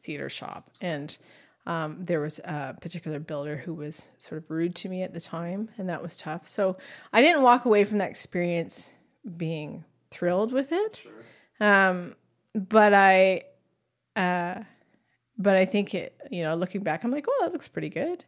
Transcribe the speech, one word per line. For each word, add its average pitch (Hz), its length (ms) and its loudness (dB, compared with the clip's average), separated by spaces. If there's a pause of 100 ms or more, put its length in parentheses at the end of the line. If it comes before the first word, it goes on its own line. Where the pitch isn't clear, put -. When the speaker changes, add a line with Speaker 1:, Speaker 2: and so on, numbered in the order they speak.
Speaker 1:
theater 143 260 -10
shop. - 420 -12 (120)
And, 156 340 -8 (480)
um, 160 400 -8
there 170 160 -2
was 151 200 -6
a 147 420 -10
particular 160 360 -10
builder 151 380 -8
who 160 160 -10
was 147 460 -12
sort 156 240 -12
of - 80 -20
rude 170 260 -4
to 190 140 -6
me 185 120 -6
at 175 120 -8
the 165 60 -10
time, 175 580 -8
and 185 100 -6
that 170 140 -6
was - 160 -8
tough. - 300 -10
So 190 280 0 (380)
I 220 80 8
didn't 311 200 6
walk 254 220 6
away 214 200 6
from 208 140 -2
that 190 120 -2
experience 175 840 -4 (440)
being 156 460 -8 (260)
thrilled 185 420 -2
with 269 180 -2
it. 415 320 -2
Speaker 2:
Sure. - 100 -20 (540)
Speaker 1:
Um, 190 480 4 (400)
but 208 380 6
I, 190 500 6 (720)
uh, 180 480 -2 (760)
but 196 180 4
I 190 80 6
think 202 300 0
it, - 200 -8 (160)
you 175 140 -6
know, 156 100 -2
looking 175 280 -4
back, 160 220 -4
I'm 240 60 -2
like, 285 180 -6
"Oh, 554 140 0
that 349 100 -2
looks 339 160 -10
pretty 156 220 -8
good." 320 380 -6